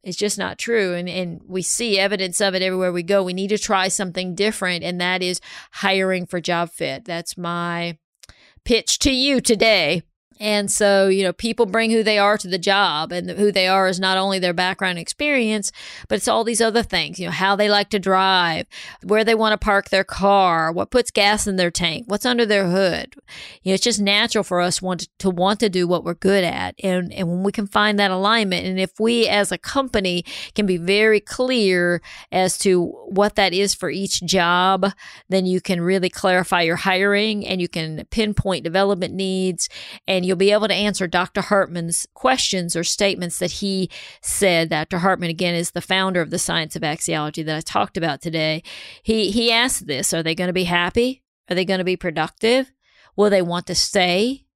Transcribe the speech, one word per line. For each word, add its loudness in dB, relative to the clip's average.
It's -10
just -2
not -6
true. 0
And, -6
and -6
we -6
see 0
evidence -2
of 2
it 0
everywhere 0
we -4
go. 2
We -4
need -4
to 0
try 0
something -4
different, -2
and -4
that 0
is -2
hiring 0
for -6
job -2
fit. -6
That's -10
my -6
pitch 0
to 4
you 2
today. 4
And 0
so, 4
you 2
know, 0
people 0
bring 0
who 4
they 2
are 4
to -8
the -2
job, 0
and -4
who 2
they 2
are 4
is -2
not 2
only 0
their 0
background -2
experience, -2
but 0
it's -2
all 0
these -2
other 2
things, -4
you -6
know, -6
how 2
they 2
like 2
to -2
drive, 2
where 2
they 4
wanna 2
park 0
their 2
car, 2
what -4
puts 2
gas 2
in -2
their 2
tank, -4
what's -4
under 2
their 2
hood. 0
You 0
know, 4
it's 0
just 0
natural 2
for 0
us 0
want -4
to, -10
to 2
want 0
to 2
do 0
what 0
we're -4
good 2
at. -4
And, -2
and -4
when -2
we 0
can -4
find 0
that 2
alignment, 0
and -2
if -4
we 2
as 2
a -4
company -2
can 0
be 0
very 4
clear 0
as 0
to 2
what 2
that 2
is 0
for -6
each -4
job, 2
then 2
you 2
can -2
really 2
clarify 2
your 0
hiring, 0
and -4
you -2
can -6
pinpoint -2
development 0
needs, -2
and 0
you'll 2
be 4
able 2
to 2
answer 0
Doctor -2
Hartman's -2
questions 0
or -2
statements -2
that -2
he -4
said. 2
Doctor -2
Hartman, 2
again, -2
is -2
the -6
founder 0
of -4
the -4
Science -4
of -6
Axiology -4
that -4
I -6
talked -4
about -4
today. -2
He, 0
he 2
asked 0
this, -2
"Are 0
they -2
gonna -2
be 0
happy? 0
Are -2
they 0
gonna -2
be 0
productive? -2
Will 4
they 4
want -4
to -8
stay? 0